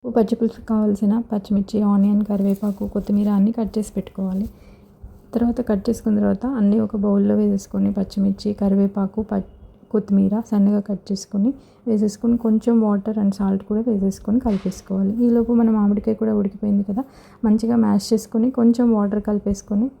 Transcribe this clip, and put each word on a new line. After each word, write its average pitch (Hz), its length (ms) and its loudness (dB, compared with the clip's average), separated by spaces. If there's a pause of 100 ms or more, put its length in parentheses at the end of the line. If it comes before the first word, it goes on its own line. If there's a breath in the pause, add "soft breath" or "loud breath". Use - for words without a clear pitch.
పచ్చి 233 320 0
పులుసుకు - 340 -4
కావాల్సిన 208 420 2 (160)
పచ్చిమిర్చి, 202 500 -2 (120)
ఆనియన్, 202 400 4
కరివేపాకు, 196 540 -2 (100)
కొత్తిమీర 208 420 0
అన్నీ 202 220 4
కట్ 208 180 -4
చేసి 208 200 -4
పెట్టుకోవాలి. 190 500 -6 (880 loud breath)
తర్వాత 233 340 0
కట్ 202 180 0
చేసుకున్న 226 340 0
తర్వాత 202 260 0 (120)
అన్నీ 202 180 4 (100)
ఒక 214 100 -6
బౌల్‌లో 202 420 2
వేసేసుకొని 202 600 0
పచ్చిమిర్చి, 196 520 -2 (100)
కరివేపాకు, 196 600 0
ప-, 202 160 -4 (540)
కొత్తిమీర 202 420 2 (160)
సన్నగా 208 380 2
కట్ 196 220 -6
చేసుకొని 202 420 -2 (340 loud breath)
వేసేసుకొని 220 580 0
కొంచెం 220 360 2
వాటర్ 208 420 -2
and 196 160 2
సాల్ట్ 196 300 -2
కూడా 214 180 -2
వేసేసుకొని 202 600 0
కలిపేసుకోవాలి. 196 680 -2 (120)
ఈలోపు 233 340 2
మన 226 100 4
మామిడికాయ 208 520 0
కూడా 220 180 0
ఉడికిపోయింది 202 500 -2
కదా, 233 140 -4 (420 loud breath)
మంచిగా 226 400 2
మ్యాష్ 202 260 0
చేసుకొని 226 380 0
కొంచెం 240 360 2 (100)
వాటర్ 202 340 0
కలిపేసుకొని 208 580 -2 (120)